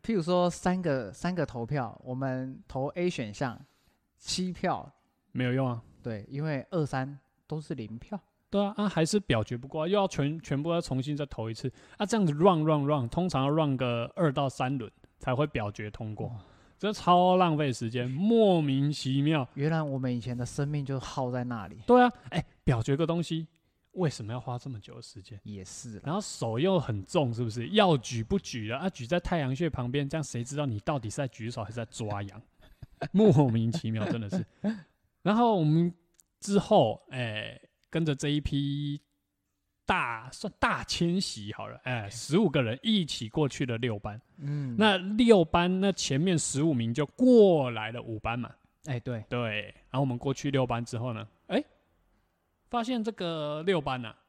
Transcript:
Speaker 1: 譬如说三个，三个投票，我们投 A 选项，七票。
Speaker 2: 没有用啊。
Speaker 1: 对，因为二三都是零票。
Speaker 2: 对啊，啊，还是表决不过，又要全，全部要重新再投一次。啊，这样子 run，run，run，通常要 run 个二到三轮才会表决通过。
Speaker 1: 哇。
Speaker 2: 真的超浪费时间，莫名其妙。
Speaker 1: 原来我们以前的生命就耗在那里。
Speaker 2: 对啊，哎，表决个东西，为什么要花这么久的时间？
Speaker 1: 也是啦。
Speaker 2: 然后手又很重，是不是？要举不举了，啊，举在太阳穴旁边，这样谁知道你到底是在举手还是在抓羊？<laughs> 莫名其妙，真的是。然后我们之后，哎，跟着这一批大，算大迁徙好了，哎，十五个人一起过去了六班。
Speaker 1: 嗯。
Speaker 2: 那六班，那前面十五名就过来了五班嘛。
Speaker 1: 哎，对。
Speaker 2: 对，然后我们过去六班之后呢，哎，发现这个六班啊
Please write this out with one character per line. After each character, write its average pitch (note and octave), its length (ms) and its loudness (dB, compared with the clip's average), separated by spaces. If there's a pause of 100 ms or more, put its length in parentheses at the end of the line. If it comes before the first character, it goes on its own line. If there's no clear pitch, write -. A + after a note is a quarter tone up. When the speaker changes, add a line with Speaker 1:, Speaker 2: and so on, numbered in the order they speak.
Speaker 1:
譬 A3+ 120 -2
如 F3 80 2
说 F3+ 260 2
三 F#3 320 -2
个， C3+ 320 -2
三 F3+ 220 -4
个 E3 100 0
投 A#2 220 -6
票， B2 380 -4
我 B2+ 100 -8
们 C3 440 -6 (100)
投 C3+ 200 -4
A F3+ 220 -2
选 A2 220 -8
项， A#2+ 260 -6 (600)
七 F#3 320 -4
票。 D3 400 -4 (420)
Speaker 2:
没 B2+ 120 -2
有 B2 80 0
用 C3 160 0
啊。 A#2 140 -4 (200)
Speaker 1:
对， A2 260 -8
因 C#3+ 160 -6
为 D3 260 -4
二 D#3+ 160 0
三 C#3 320 -4 (280)
都 D#3 140 -6
是 D3+ 140 -8
零 A2 240 -10
票。 - 200 -12 (320)
Speaker 2:
对 G3+ 120 2
啊， G3+ 140 -2
啊， G#3 120 0
还 E3 160 2
是 G#3 140 2
表 A#2 240 2
决 A#2+ 140 -4
不 B2 100 -10
过， D#3 220 -4
又 G3+ 100 4
要 G3 80 4
全， D3+ 340 -2
全 C#3+ 220 -4
部 E3 80 -2
要 E3+ 100 2
重 C3 220 -4
新 D3 140 -4
再 C#3+ 100 -4
投 A2+ 240 -8
一 A2+ 40 -8
次。 B2+ 180 -6 (240)
啊， - 80 -2
这 A3+ 120 0
样 G#3 80 4
子 D3+ 100 4
run，run，run， D3+ 760 4
通 F3 180 0
常 C3+ 180 0
要 C#3+ 60 2
run D3+ 280 2
个 A#2+ 360 -2
二 D#3+ 160 2
到 C#3 160 0
三 C3+ 320 -2
轮 G#2+ 100 -6 (300)
才 C3 160 -2
会 C#3+ 120 2
表 G#2+ 260 -4
决 G#2+ 180 -10
通 A2 240 -10
过。 G#2+ 140 -8
Speaker 1:
哇。 A#2+ 80 -10 (420)
Speaker 2:
真 G3+ 120 -2
的 - 20 -6
超 F3+ 440 6
浪 E3+ 200 4
费 C#3+ 160 0
时 A#2 160 -4
间， B2 220 -2
莫 G3 500 6
名 C#3 320 2
其 C3+ 300 0
妙。 D3 320 2
Speaker 1:
原 C#3+ 160 0
来 D#3+ 120 0
我 C3+ 160 -4
们 B2+ 160 -2
以 A#2+ 60 -4
前 A#2+ 160 -6
的 B2 80 -4
生 C#3+ 240 -4
命 D3 160 -2
就 C3+ 160 -4
耗 B2+ 320 -4
在 B2+ 100 -2
那 A#2 240 -6
里。 - 200 -16
Speaker 2:
对 B3 140 8
啊， B3 120 6 (160)
哎， - 160 -2 (180)
表 B2 180 4
决 C#3 160 2
个 D#3+ 80 2
东 E3 160 0
西， D#3+ 280 -4 (440)
为 F3 160 0
什 - 160 -6
么 G#2+ 80 -8
要 B2 60 -6
花 B2 180 -8
这 C3+ 140 -10
么 A2+ 80 -10
久 - 160 -18
的 A#2+ 80 -16
时 - 180 -18
间？ G2+ 220 -20
Speaker 1:
也 G2 220 -12
是 A2+ 320 -14
啦。 F2+ 80 -14
Speaker 2:
然 D3 100 -4
后 G#3 60 -2
手 A#2 360 -6
又 F3+ 220 2
很 G#2 260 -4
重， C3 300 0
是 A#2+ 80 -4
不 A2+ 80 -2
是？ A#2 200 -8
要 F#3+ 260 6
举 A#2 260 -4
不 F#3+ 160 0
举 A2 300 -6
了， A2+ 100 -4
啊， F3+ 100 -4
举 B2+ 160 -8
在 E3+ 140 0
太 F3 200 -2
阳 C3 180 0
穴 E3 120 0
旁 B2 220 -4
边， C#3 180 -2
这 D#3+ 80 -6
样 D#3 60 -2
谁 A#2+ 220 -6
知 C#3 120 -8
道 D3 80 -2
你 A#2 160 -2
到 D3+ 160 -2
底 A2 140 -4
是 - 60 -10
在 C#3 100 -4
举 A#2+ 240 -8
手 A#2+ 140 -8
还 G2 60 -10
是 A2 40 -12
在 A#2 120 -6
抓 G#2 360 -6
羊？ G2 180 -12 (340)
<laughs> - 360 -12
莫 D#3 380 8
名 A2+ 240 2
其 A2 180 -4
妙， A2 180 -2
真 A#2 120 -2
的 G#2 100 -8
是。 F#3 160 -2 (760)
然 G3+ 120 2
后 A3+ 220 4
我 D#3+ 80 2
们 E3 280 4 (460)
之 G3 200 2
后， D3 520 4
哎， A2 480 -6 (300)
跟 D#3+ 160 -2
着 D3+ 100 0
这 C#3+ 140 -4
一 D3 120 0
批 C#3+ 600 -4 (840)
大， B2 440 -2
算 - 280 -10
大 E3 260 0
迁 F3 340 0
徙 G#2+ 360 -6
好 G#2 120 -10
了， A2+ 180 -14
哎， A2+ 260 -4
十 C#3 280 -2
五 G3+ 120 4
个 C#3 120 2
人 A#2 200 -2
一 G#3 240 2
起 A2 220 -8
过 C#3 200 0
去 - 160 -4
了 A#2 140 -4
六 A2+ 200 -2
班。 G#2+ 220 -10 (180)
Speaker 1:
嗯。 C#3+ 400 -6
Speaker 2:
那 G3+ 200 4
六 G#3 440 6
班， F3 380 2
那 G3 120 2
前 - 280 -2
面 F3 180 4
十 C#3 240 -2
五 D#3+ 120 4
名 A#2 180 0
就 C#3+ 140 0
过 G3+ 640 6
来 A2 200 -6
了 A#2 120 -10
五 A2+ 160 -8
班 A#2 200 -2
嘛。 A#2 120 -6 (340)
Speaker 1:
哎， B2+ 160 -4
对。 A#2 300 -6
Speaker 2:
对， A2+ 320 -2 (280)
然 - 20 -10
后 C3 80 0
我 C#3+ 40 2
们 B2 140 -2
过 C3+ 160 -2
去 C#3+ 160 -4
六 C3+ 160 2
班 A#2+ 180 -2
之 A#2 140 -8
后 A#2+ 160 -6
呢， G#2 120 -10 (200)
哎， C4 180 0 (1040)
发 A#3+ 160 -2
现 A#3+ 180 -2
这 A3 100 -4
个 D#3 500 -4
六 F3+ 180 2
班 C3 240 -4
啊 A2 100 -12 (140)